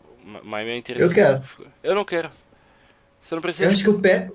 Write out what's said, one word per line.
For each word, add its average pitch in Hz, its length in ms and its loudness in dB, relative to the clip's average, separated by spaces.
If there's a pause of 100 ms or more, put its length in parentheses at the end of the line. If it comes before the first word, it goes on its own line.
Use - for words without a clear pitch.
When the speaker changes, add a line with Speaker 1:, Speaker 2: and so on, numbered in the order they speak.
(240)
Speaker 1:
Ma-, 104 200 -18
Miami 107 280 -8
é 120 60 -6
interessante. 127 320 0
Speaker 2:
Eu 170 40 -2
quero. 139 280 4 (420)
Speaker 1:
Eu 180 120 0
não 202 100 -2
quero. 165 240 -4 (920)
Você - 140 -10
não 160 60 -6
precisa 175 240 -2
Speaker 2:
Eu 180 40 4
Speaker 1:
de 202 60 4
Speaker 2:
acho - 80 0
que 214 60 2
o 208 100 4
Pat, 190 360 2